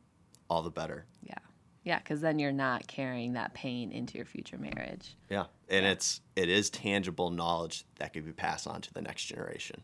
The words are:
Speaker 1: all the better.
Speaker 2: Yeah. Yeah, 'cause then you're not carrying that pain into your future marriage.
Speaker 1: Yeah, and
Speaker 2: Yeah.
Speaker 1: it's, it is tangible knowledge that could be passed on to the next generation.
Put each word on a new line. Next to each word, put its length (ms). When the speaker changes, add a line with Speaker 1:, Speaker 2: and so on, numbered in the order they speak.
Speaker 1:
all 120
the 80
better. 360
Speaker 2:
Yeah. 120
Yeah, 140
'cause 220
then 180
you're 140
not 340
carrying 480
that 200
pain 380
into 240
your 80
future 320
marriage. 600
Speaker 1:
Yeah, 180
and 160
Speaker 2:
Yeah. 80
Speaker 1:
it's, 280
it 120
is 220
tangible 600
knowledge 540
that 160
could 120
be 80
passed 360
on 140
to 120
the 80
next 220
generation. 600